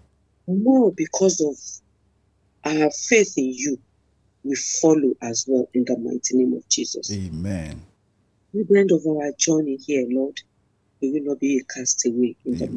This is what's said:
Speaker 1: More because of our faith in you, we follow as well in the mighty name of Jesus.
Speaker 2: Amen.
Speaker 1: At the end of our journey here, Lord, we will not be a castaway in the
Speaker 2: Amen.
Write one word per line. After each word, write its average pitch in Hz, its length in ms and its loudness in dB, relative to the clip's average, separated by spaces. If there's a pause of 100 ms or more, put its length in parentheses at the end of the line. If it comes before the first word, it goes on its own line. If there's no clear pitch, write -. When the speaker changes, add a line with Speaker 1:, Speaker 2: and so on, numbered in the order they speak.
(460)
Speaker 1:
More 220 460 4
because 180 480 0
of 147 160 0 (1080)
our 151 260 2
faith - 460 2
in 131 200 0
you, 131 220 -4 (680)
we 135 100 -4 (260)
follow 156 420 4
as 117 260 -6
well 131 260 0
in 123 120 2
the 123 120 -2
mighty 123 380 -4
name 127 160 4
of - 160 -8
Jesus. - 440 -4
Speaker 2:
Amen. 87 680 -6 (760)
Speaker 1:
At 202 100 -2
the 202 100 8
end 196 140 4
of 151 140 2
our 147 300 -2
journey 156 480 0
here, 135 240 0
Lord, 131 320 -2 (640)
we 135 80 0
will 147 140 -2
not 139 160 -4
be 139 180 0
a 123 60 -4
castaway 123 800 -2
in 123 140 -4
the 80 80 -4
Speaker 2:
Amen. - 100 -10